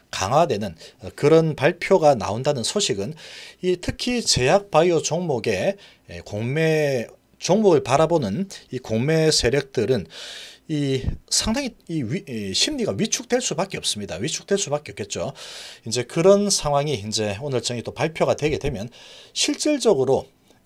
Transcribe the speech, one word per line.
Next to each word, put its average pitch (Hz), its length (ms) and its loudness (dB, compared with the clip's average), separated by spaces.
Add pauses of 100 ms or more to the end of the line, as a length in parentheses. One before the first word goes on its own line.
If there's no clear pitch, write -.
(120)
강화되는, 110 640 0 (260)
어, 95 140 -12
그런 160 400 4
발표가 160 580 4
나온다는 117 480 -2
소식은 117 520 -2 (480)
이 180 180 0
특히 - 420 -4
제약 175 480 2
바이오 165 320 4
종목의, 143 720 -2 (360)
에, 87 100 -12
공매 139 880 -2 (320)
종목을 180 440 4
바라보는 151 640 2 (240)
이 127 60 -6
공매 156 520 2
세력들은 127 760 0 (640)
이 139 320 -2 (280)
상당히 247 460 -2 (100)
이 160 160 -4
위-, 120 260 -4
이 104 240 -8
심리가 226 460 0
위축될 240 420 -2
수밖에 165 380 -4
없습니다. - 380 -6
위축될 160 420 -4
수밖에 143 340 -6
없겠죠. 101 400 -6 (540)
이제 120 160 -2
그런 196 480 4
상황이 147 440 0
이제 104 460 -4
오늘 131 220 -2
저녁에 120 200 -4
또 104 100 -8
발표가 151 420 0
되게 147 240 -2
되면 139 300 -6 (440)
실질적으로 202 920 2 (400)